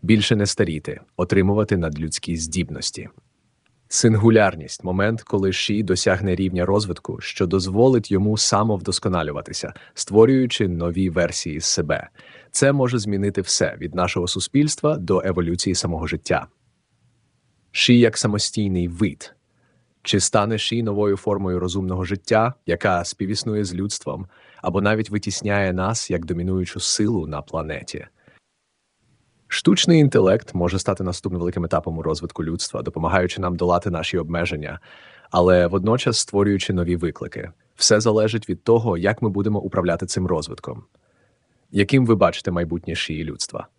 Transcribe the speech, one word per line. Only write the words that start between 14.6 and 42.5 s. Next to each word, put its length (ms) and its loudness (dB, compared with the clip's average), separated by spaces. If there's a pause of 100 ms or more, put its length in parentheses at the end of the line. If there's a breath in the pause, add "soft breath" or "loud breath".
до 280 0
еволюції 500 -2
самого 320 -4
життя. 400 -4 (1200)
Ші 280 4
як 180 4
самостійний 720 -2
вид. 480 -4 (680)
Чи 160 0
стане 380 2
ші 260 -2
новою 340 0
формою 420 -2
розумного 440 -2
життя, 500 0 (120)
яка 380 0
співіснує 600 -4
з 80 -8
людством, 540 -8 (340 soft breath)
або 200 -2
навіть 280 0
витісняє 640 0
нас 380 -2
як 140 -2
домінуючу 540 -4
силу 480 0
на 140 -8
планеті? 680 -8 (1500 soft breath)
Штучний 460 4
інтелект 540 4
може 260 0
стати 240 -4
наступним 360 -6
великим 260 -4
етапом 320 -2
у 40 -8
розвитку 420 -4
людства, 380 -6
допомагаючи 600 -2
нам 140 -2
долати 340 0
наші 280 -4
обмеження, 600 -4 (520 loud breath)
але 360 6
водночас 520 0
створюючи 540 0
нові 220 0
виклики. 560 -6 (240)
Все 240 4
залежить 500 2
від 140 -6
того, 340 2
як 240 0
ми 80 0
будемо 300 0
управляти 460 -2
цим 220 -4
розвитком. 560 -6 (880)
Яким 340 4
ви 100 6
бачите 360 0